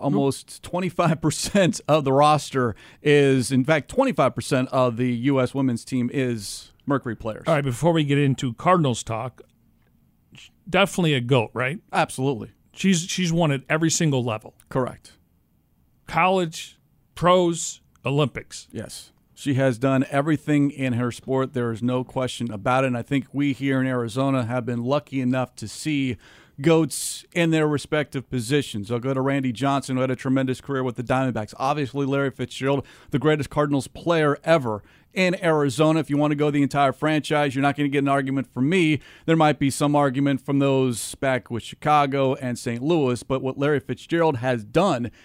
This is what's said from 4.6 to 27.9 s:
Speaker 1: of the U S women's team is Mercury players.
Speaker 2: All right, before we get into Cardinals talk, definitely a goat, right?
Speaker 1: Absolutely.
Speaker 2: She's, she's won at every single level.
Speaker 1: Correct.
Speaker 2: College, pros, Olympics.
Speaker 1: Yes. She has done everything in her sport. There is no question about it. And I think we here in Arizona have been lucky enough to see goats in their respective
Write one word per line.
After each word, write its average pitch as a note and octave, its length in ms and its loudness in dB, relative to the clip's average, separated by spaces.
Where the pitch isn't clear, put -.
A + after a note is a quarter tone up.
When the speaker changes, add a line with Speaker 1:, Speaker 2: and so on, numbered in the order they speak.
Speaker 1:
of B2 260 2
the B2 180 0
U C3 260 2
S B2 140 0
women's C3 300 -2
team B2 280 -2
is A#2+ 600 -6
Mercury B2+ 300 -2
players. - 320 -10
Speaker 2:
All D3+ 80 2
right, C#3 80 2
before C#3 300 0
we E3 100 2
get C#3+ 160 2
into C3+ 360 0
Cardinals D#3+ 500 2
talk, A2+ 360 -8
definitely F3 460 2
a B2+ 60 0
goat, A#2+ 340 2
right? B2+ 240 -4
Speaker 1:
Absolutely. C#3 580 -2
Speaker 2:
She's, F#3 300 2
she's F3+ 300 -4
won E3 200 2
at C3+ 160 -4
every D#3+ 220 0
single C3+ 340 0
level. A2 300 -8
Speaker 1:
Correct. - 440 -6
Speaker 2:
College, F3+ 720 -2
pros, F3 680 2
Olympics. C#3 680 -2
Speaker 1:
Yes. - 400 -14
She C#3 200 -2
has C3 220 2
done C3 320 2
everything C#3+ 600 0
in C3 220 -4
her A#2+ 180 -2
sport. C3 420 -4
There A#2+ 200 -2
is G#2+ 100 -8
no B2+ 220 0
question B2 480 -6
about B2+ 320 0
it. C3 40 0
And B2 80 -2
I A2+ 60 -6
think C#3 300 -2
we C#3+ 200 0
here C3+ 280 -2
in C3 80 0
Arizona B2+ 560 -2
have A#2+ 200 -4
been A#2+ 200 -4
lucky C3+ 360 -4
enough B2+ 360 -2
to A2 100 -12
see C3+ 500 -4
goats D#3+ 720 0
in E3+ 180 0
their D#3 160 2
respective D3 640 -4